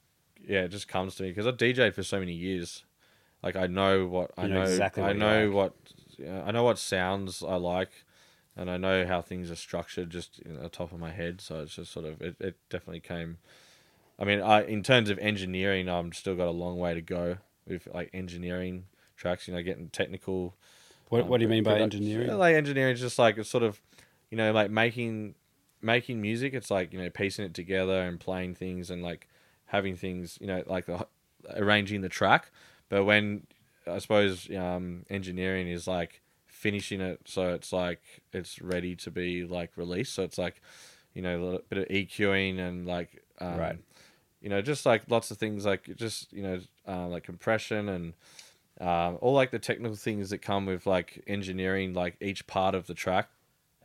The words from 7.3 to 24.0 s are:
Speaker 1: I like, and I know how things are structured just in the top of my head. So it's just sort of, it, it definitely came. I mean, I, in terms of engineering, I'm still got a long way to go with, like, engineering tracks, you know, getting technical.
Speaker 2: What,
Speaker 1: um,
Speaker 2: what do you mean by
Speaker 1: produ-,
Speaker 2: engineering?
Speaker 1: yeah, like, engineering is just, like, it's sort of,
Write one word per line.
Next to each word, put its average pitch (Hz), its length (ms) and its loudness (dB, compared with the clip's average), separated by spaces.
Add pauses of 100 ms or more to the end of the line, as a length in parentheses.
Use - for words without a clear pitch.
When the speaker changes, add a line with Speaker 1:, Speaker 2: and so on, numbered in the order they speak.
Speaker 1:
I 90 140 0
like, 90 480 -2 (500)
and 90 160 -6
I 90 60 -2
know 92 280 2
how 87 160 0
things 90 300 -8
are 85 60 -10
structured 87 540 -6
just 85 280 -12
in - 160 -16
the 71 140 -10
top 85 240 -10
of 87 80 -12
my 82 100 -8
head. 85 300 -6
So 78 220 -10
it's 78 120 -12
just 85 160 -14
sort 82 160 -10
of, 78 160 -12
it, 87 160 -8
it 92 180 -6 (120)
definitely 85 320 -10
came. 85 380 -8 (800)
I - 60 -2
mean, 101 160 4
I, 107 220 8
in 104 220 -2
terms 120 260 6
of 98 80 0
engineering, 95 680 0
I'm 87 240 0
still 95 240 -4
got 90 100 2
a 85 60 2
long 87 260 -4
way 87 160 0
to 85 80 -4
go 87 360 -2 (280)
with, 87 260 -8
like, 87 200 -8
engineering 90 760 -6 (300)
tracks, - 320 -4
you 90 60 -6
know, 87 80 -2
getting 85 260 -6
technical. 92 640 -4 (540)
Speaker 2:
What, 117 140 4
Speaker 1:
um, - 60 0
Speaker 2:
what 120 100 6
do 113 40 4
you 113 60 6
mean 110 160 6
by 107 140 6
Speaker 1:
produ-, 107 40 6
Speaker 2:
engineering? 107 460 0
Speaker 1:
yeah, - 80 0
like, 175 180 8
engineering 135 400 4
is 120 60 -6
just, 123 180 -4
like, 113 180 8
it's 110 140 -6
sort 120 140 4
of, 104 180 0 (480)